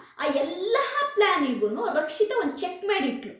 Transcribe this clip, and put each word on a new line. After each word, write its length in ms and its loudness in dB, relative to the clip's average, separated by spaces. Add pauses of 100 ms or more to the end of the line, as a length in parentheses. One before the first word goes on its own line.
(200)
ಆ 60 -2
ಎಲ್ಲ 520 0 (360)
ಪ್ಲಾನಿಗೂ 720 2
ರಕ್ಷಿತಾ 540 0
ಒಂದು 180 -2
ಚೆಕ್ 260 -6
ಮೇಟ್ 220 0
ಇಟ್ಲು. 340 -4